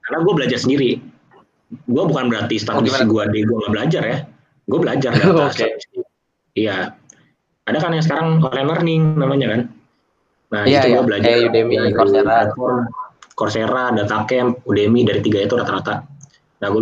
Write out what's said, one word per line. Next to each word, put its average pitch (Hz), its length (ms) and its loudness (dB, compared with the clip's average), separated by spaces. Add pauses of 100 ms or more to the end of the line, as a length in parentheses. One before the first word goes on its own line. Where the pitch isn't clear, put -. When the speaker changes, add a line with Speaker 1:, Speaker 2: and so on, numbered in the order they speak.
Speaker 1:
Karena 147 160 -6
gua 180 160 2
belajar 131 240 0
sendiri. 131 400 0 (880)
Gua 147 220 0
bukan 131 180 0
berarti 110 320 -2
statistik 107 160 -4
Speaker 2:
Oh, 127 320 2
gimana? - 0 -
Speaker 1:
gua 107 220 2
deh, 107 160 0
gua 113 160 2
nggak 104 160 -4
belajar 143 260 0
ya. 123 160 -2 (480)
Gua 175 140 0
belajar 135 300 0
Speaker 2:
<laughs> - 100 2
Speaker 1:
data 196 100 4 (160)
Speaker 2:
Oke. 131 80 -4
Speaker 1:
science. 110 300 -4 (720)
Iya. 98 400 -4 (720)
Ada 151 100 0
kan 165 140 0
yang 160 100 0
sekarang 160 240 0 (140)
online 135 260 0
learning 165 360 2 (120)
namanya 135 340 2
kan. 113 120 0 (880)
Nah, 104 160 -4
Speaker 2:
Iya, 139 140 0
Speaker 1:
itu 127 80 2
Speaker 2:
iya. 120 100 2
Speaker 1:
gua 127 80 0
belajar 107 240 0
Speaker 2:
Kayak 120 160 2
Udemy, 113 300 0
Speaker 1:
dari 113 180 0
Speaker 2:
Coursera. 101 320 2
Speaker 1:
platform 117 520 0 (560)
Coursera, 113 580 -2
Datacamp, 110 600 0 (120)
Udemy, 104 380 2
dari 104 200 2
tiga 104 160 0
itu 110 160 0
rata-rata. 107 520 -4 (500)
Nah, 101 140 -4
gua 107 120 2